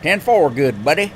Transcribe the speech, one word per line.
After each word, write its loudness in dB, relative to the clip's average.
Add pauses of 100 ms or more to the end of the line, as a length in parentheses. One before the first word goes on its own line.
Ten 0
four, 2
good -2
buddy. 0